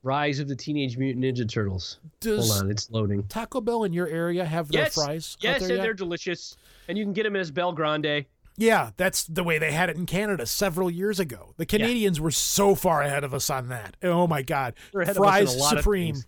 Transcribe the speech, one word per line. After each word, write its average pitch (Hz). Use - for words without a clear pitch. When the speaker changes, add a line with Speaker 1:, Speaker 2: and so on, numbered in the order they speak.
Speaker 1:
Rise 139
of 147
the 135
Teenage 139
Mutant 131
Ninja 123
Turtles. 98
Speaker 2:
Does 208
Speaker 1:
Hold 98
on, 98
it's 104
loading. 101
Speaker 2:
Taco 226
Bell 233
in 180
your 175
area 170
have 160
their 147
Speaker 1:
Yes, 214
Speaker 2:
fries 156
out -
Speaker 1:
yes, 247
Speaker 2:
there -
Speaker 1:
and -
Speaker 2:
yet? 190
Speaker 1:
they're 180
delicious. 175
And 175
you 214
can 202
get 214
'em 202
as 180
Bel 175
Grande. 151
Speaker 2:
Yeah, 202
that's 185
the 165
way 165
they 156
had 165
it 160
in 175
Canada 196
several 185
years 185
ago. 123
The 165
Speaker 1:
Yeah. 208
Speaker 2:
Canadians 220
were 156
so 196
far 160
ahead 143
of 135
us 139
on 131
that. 120
Oh, 175
my 151
God. 135
Speaker 1:
They're 196
ahead 196
of 196
us 202
in 196
Speaker 2:
Fries 123
Speaker 1:
a 127
lot 147
of 147
Speaker 2:
Supreme. 180
Speaker 1:
things. 127